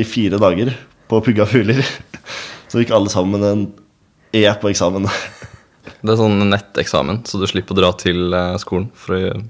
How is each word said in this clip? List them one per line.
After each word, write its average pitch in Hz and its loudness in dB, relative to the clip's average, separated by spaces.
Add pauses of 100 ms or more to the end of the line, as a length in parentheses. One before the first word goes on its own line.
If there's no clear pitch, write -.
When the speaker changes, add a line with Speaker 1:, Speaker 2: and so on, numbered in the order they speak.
Speaker 1:
i - 2
fire 104 0
dager 104 2 (340)
på 110 2
Pugga 107 2
Fugler. 117 2
<laughs> - -16
Så 110 -2
gikk 117 2
alle 101 4
sammen 98 0
en 104 0 (680)
E 110 4 (180)
på 107 0
eksamen. 95 -2 (460)
<laughs> - -20
Speaker 2:
Det 110 2
er 110 4
sånn 107 4 (140)
netteksamen, 90 -2 (100)
så 101 -6
du 95 0
slipper 95 -4
å 95 2
dra 90 4 (100)
til, 90 -2
eh, 90 -2
skolen 92 -4 (100)
for - -6
å - -2
gjø-, 95 -4